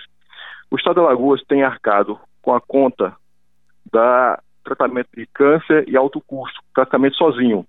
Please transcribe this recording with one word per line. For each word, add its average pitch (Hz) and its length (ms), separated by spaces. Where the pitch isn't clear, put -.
O 135 60
Estado 170 200
de 175 60
Alagoas 131 460
tem 139 160
arcado 104 560
com 123 120
a 120 60
conta 127 560
da 120 480
tratamento 127 500
de 113 120
câncer 151 600
e - 80
alto 135 320
custo, 131 320
praticamente 135 420
sozinho. 123 540